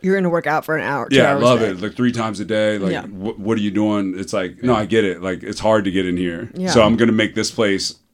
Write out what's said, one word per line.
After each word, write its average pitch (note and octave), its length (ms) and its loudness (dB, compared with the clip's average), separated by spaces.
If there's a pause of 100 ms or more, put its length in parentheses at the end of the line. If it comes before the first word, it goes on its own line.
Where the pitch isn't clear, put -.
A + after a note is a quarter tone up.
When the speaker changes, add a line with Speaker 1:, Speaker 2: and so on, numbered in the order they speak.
Speaker 1:
You're F#3+ 140 0
gonna F#3 140 0
work E3 180 -2
out D3+ 180 -2
for D#3 100 -4
an C3 80 -4
hour, B2 240 -4
two C3+ 80 2
Speaker 2:
yeah, C3 140 6
I C#3 40 2
Speaker 1:
hours C#3 100 0
Speaker 2:
love A#2+ 180 4
Speaker 1:
a A2 80 2
Speaker 2:
it. F#2+ 60 -4
Speaker 1:
day. F2+ 120 -12
Speaker 2:
Like, G#2 80 -10
three B2 160 0
times A2 300 -4
a F#2+ 40 -8
day. G#2+ 320 0
Like, F#2+ 140 -2
Speaker 1:
Yeah. - 120 -4
Speaker 2:
wh-, G2+ 360 -8
what A2 180 -2
are G#2+ 40 -2
you G#2 100 -2
doing? G2+ 480 0
It's G2 140 -8
like, F#2 280 -4
no, A#2+ 140 2
I G#2+ 100 0
get G#2+ 200 2
it. F2 180 -4
Like, F#2 200 -6
it's - 180 -10
hard G#2+ 240 2
to G2 60 -2
get F#2 140 2
in F2 120 -2
here. F2+ 380 -4
Speaker 1:
Yeah. F#3 160 -4
Speaker 2:
So B2+ 120 6
I'm A2 140 4
gonna A2+ 160 4
make A2 200 0
this G#2+ 160 -2
place G2+ 460 -2 (180)